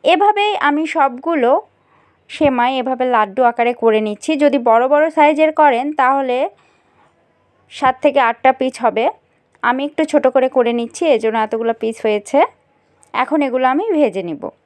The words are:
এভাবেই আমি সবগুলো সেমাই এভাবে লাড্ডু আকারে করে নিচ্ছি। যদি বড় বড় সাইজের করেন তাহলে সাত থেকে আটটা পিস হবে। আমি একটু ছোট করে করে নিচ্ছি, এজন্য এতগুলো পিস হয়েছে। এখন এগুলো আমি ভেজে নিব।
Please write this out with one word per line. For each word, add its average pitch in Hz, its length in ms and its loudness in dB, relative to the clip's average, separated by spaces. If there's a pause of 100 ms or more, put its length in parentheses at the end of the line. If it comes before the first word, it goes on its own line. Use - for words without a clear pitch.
এভাবেই 403 480 2 (160)
আমি 294 140 -2 (140)
সবগুলো 277 540 0 (800)
সেমাই 262 500 0
এভাবে 254 240 -4 (100)
লাড্ডু 208 360 0
আকারে 240 220 -2 (100)
করে 220 240 4
নিচ্ছি। 208 240 -6 (120)
যদি 285 160 4 (100)
বড় 226 240 4
বড় 294 120 4 (120)
সাইজের 311 340 4 (100)
করেন 277 260 2 (140)
তাহলে 262 360 0 (1400)
সাত 262 220 0 (100)
থেকে 277 240 2
আটটা 247 300 2
পিস 262 160 -4 (100)
হবে। 220 200 0 (640)
আমি 262 200 -2
একটু 302 140 -4 (100)
ছোট 294 120 0 (100)
করে 262 220 0
করে 240 220 0
নিচ্ছি, 233 240 -8 (140)
এজন্য 220 200 -2 (100)
এতগুলো 226 340 -4
পিস 226 240 -6
হয়েছে। 214 340 -2 (840)
এখন 294 240 -2
এগুলো 254 260 -2
আমি 330 120 -2 (120)
ভেজে 208 320 0
নিব। 156 140 -10 (240)